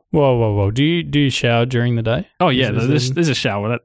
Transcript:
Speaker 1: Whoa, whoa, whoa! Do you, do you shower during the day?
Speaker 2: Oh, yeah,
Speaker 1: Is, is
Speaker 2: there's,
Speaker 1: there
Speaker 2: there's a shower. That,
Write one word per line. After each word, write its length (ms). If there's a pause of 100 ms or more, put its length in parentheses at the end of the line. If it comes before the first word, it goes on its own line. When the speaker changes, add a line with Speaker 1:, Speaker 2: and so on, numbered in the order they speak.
(120)
Speaker 1:
Whoa, 260
whoa, 160
whoa! 180
Do 100
you, 220
do 160
you 100
shower 360
during 320
the 40
day? 280 (100)
Speaker 2:
Oh, 80
yeah, 240
Speaker 1:
Is, 120
is 40
Speaker 2:
there's, 220
Speaker 1:
there 60
Speaker 2:
there's 140
a 60
shower. 320
That, 180